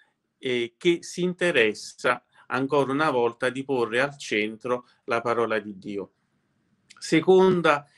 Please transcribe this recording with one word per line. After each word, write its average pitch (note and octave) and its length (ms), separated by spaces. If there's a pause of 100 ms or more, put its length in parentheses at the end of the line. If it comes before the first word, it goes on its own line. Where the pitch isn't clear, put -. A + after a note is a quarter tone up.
(400)
eh, B2 360
che E3+ 260
si - 200
interessa D3 1000 (220)
ancora C3+ 440
una D3+ 200
volta B2 400
di C3 140
porre B2 360
al C#3+ 160
centro A2 720 (160)
la A#2 160
parola A2+ 380
di G#2 200
Dio. G2 340 (840)
Seconda, E3+ 880 (120)